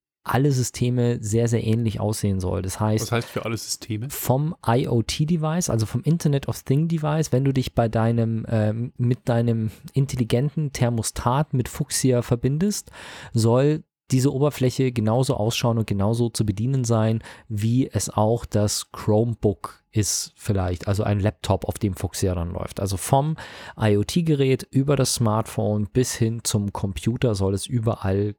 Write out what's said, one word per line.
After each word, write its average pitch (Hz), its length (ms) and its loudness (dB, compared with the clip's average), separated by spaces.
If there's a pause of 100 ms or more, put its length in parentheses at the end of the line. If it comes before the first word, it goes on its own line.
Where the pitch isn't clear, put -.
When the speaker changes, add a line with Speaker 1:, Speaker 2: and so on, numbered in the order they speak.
(240)
Speaker 1:
alle 139 280 2
Systeme 123 680 0
sehr, 113 280 0
sehr 110 160 0
ähnlich 110 340 0
aussehen 104 400 0
soll. 92 240 -2
Das 95 160 -6
heißt, 107 280 0
Speaker 2:
Was - 40 -6
heißt 113 180 -2
für - 160 -6
alle 113 120 -4
Systeme? 110 520 -8
Speaker 1:
vom 143 460 -2 (100)
I-O-T-Device, 156 1040 0
also 110 160 0
vom - 200 -2
Internet 147 420 2
of - 160 -6
Thing 147 240 2
Device, 156 460 -2
wenn 131 120 4
du 135 80 2
dich 131 220 -2
bei 117 140 4
deinem, 113 600 0
ähm, 110 500 0
mit 123 300 0
deinem 117 440 2 (220)
intelligenten 135 800 0
Thermostat 120 840 0
mit 123 140 0
Fuchsia 127 540 0
verbindest, 147 680 -2 (400)
soll 127 500 4 (300)
diese 131 200 4
Oberfläche 131 600 0
genauso 120 440 2
ausschauen 117 420 0
und 110 100 0
genauso 110 400 0
zu 113 180 -2
bedienen 120 380 0
sein, 110 360 2 (280)
wie 113 420 0
es - 200 -4
auch 107 340 2
das - 480 -2
Chromebook 110 880 0 (100)
ist - 460 -2
vielleicht, 92 520 -2
also 101 140 0
ein 104 180 0
Laptop, 98 460 0
auf - 120 -4
dem 95 160 0
Fuchsia 92 400 -2
dann 85 180 -4
läuft. - 280 -8
Also 98 160 -2
vom 147 400 0 (440)
I-O-T-Gerät 131 920 2
über 135 260 2
das 131 180 2
Smartphone 107 800 0
bis 127 220 0
hin 113 300 -2
zum 101 280 0
Computer 110 640 -2
soll 98 200 0
es - 120 -4
überall 104 720 -2